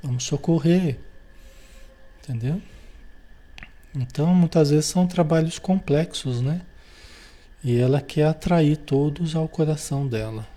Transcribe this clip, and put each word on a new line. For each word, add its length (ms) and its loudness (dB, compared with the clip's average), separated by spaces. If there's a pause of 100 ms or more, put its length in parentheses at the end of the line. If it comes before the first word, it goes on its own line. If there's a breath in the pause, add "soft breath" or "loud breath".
Vamos 220 -4
socorrer. 720 2 (1200 soft breath)
Entendeu? 380 -4 (1300 soft breath)
Então, 400 0
muitas 360 4
vezes 160 4
são 200 0
trabalhos 520 0
complexos, 840 -2
né? 180 -2 (1000 loud breath)
E 160 0
ela 220 2
quer 240 0
atrair 520 2
todos 600 -2
ao 100 0
coração 600 -2
dela 400 -6 (100)